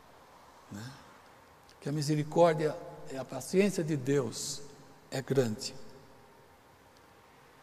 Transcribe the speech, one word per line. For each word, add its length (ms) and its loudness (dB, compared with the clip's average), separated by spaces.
né? 120 -10
Que 100 -8
a 20 -2
misericórdia 840 4
e 60 -8
a 80 -6
paciência 580 2
de 140 0
Deus 640 -2
é 120 -4
grande. 520 0